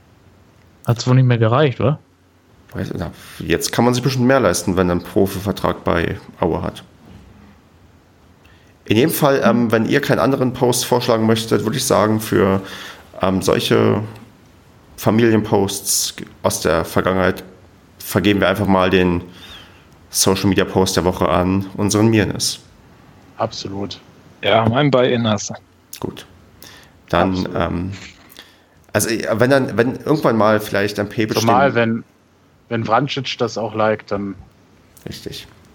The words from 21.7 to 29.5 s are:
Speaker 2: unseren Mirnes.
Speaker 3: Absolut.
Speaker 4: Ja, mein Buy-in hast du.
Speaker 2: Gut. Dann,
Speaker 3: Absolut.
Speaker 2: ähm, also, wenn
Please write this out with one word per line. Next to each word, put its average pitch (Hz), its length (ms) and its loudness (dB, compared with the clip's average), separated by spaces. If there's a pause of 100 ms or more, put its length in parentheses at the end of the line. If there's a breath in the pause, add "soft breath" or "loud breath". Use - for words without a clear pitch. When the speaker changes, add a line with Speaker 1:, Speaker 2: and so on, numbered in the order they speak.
Speaker 2:
unseren 104 340 2
Mirnes. - 520 0 (800)
Speaker 3:
Absolut. 101 600 -8 (440)
Speaker 4:
Ja, 110 260 2
mein 139 220 2
Buy-in 123 380 2
hast 104 220 -2
du. 113 40 -12 (460)
Speaker 2:
Gut. - 260 -10 (840 loud breath)
Dann, 90 220 0
Speaker 3:
Absolut. 92 260 -4
Speaker 2:
ähm, 87 360 -4 (1000 loud breath)
also, 101 180 0
wenn 117 400 0